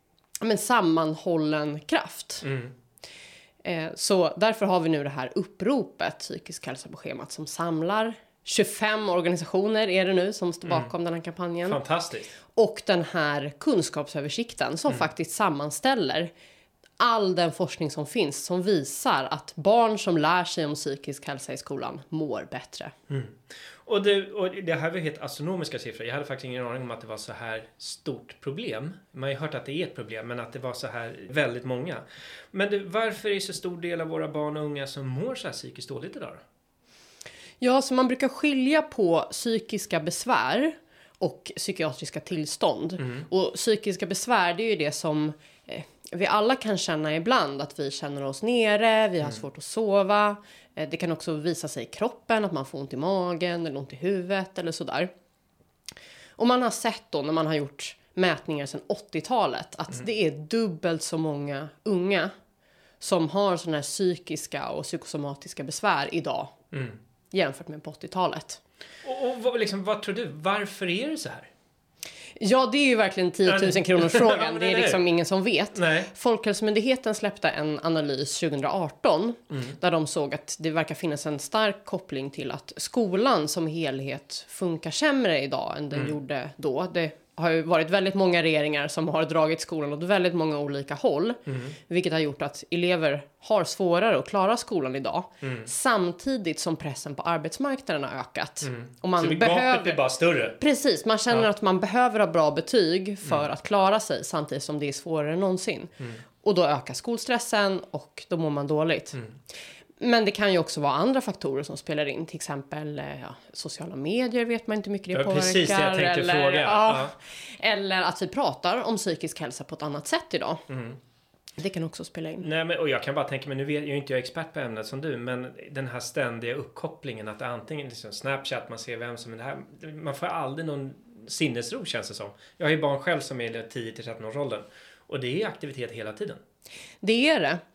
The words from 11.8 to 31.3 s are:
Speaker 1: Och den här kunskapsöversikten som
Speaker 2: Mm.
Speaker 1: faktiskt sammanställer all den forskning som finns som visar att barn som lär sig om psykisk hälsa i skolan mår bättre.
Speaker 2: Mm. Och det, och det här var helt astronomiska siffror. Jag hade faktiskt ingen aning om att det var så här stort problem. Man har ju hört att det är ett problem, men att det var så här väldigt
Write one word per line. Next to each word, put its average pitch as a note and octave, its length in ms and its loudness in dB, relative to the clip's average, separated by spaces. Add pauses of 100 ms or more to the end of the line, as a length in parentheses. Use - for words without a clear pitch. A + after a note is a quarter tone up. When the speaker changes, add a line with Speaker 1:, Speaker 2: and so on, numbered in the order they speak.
Speaker 1:
Och A3 320 4
den F3+ 260 4
här D3 480 0
kunskapsöversikten D3+ 1200 0
som D4 140 0
Speaker 2:
Mm. B2 80 -2
Speaker 1:
faktiskt D#3+ 320 -2
sammanställer E3 1000 0 (640)
all G#3+ 380 4
den E3+ 160 4
forskning D#3+ 400 -2
som D3+ 140 -4
finns D3 400 0
som F3+ 180 0
visar E3+ 680 2
att - 240 -8
barn G#3+ 440 6
som E3+ 180 2
lär E3 260 4
sig E3 220 -2
om D3 100 -2
psykisk C#3 520 -6
hälsa C3+ 260 -8
i B2+ 40 -6
skolan C3 520 -8
mår D3+ 420 -4
bättre. - 400 -12 (180)
Speaker 2:
Mm. C3+ 140 -4 (460)
Och - 340 -2
det, G3 280 2
och F#3 180 -2 (140)
det E3 100 0
här D#3 180 -2
var F#3 60 -4
helt D#3 240 -4
astronomiska D3 580 -6
siffror. A#2 280 -10
Jag A#2+ 60 -4
hade C#3+ 120 -4
faktiskt C3+ 200 -8
ingen B2+ 220 -6
aning B2 140 -6
om B2 100 -8
att A#2 100 -10
det A#2 60 -16
var A2 100 -8
så A2+ 160 -12
här A2+ 300 -8 (140)
stort - 640 -10
problem. D3 520 -6 (180)
Man C3 120 -10
har C#3 60 -2
ju C3+ 60 -2
hört D3+ 200 -6
att B2 100 -8
det C#3 60 -8
är E3 160 -4
ett F3+ 80 -14
problem, A2 320 -10
men B2 120 -6
att A#2 140 -10
det C3 60 -10
var B2 140 -6
så B2+ 140 -8
här A#2 420 -10
väldigt C3 340 0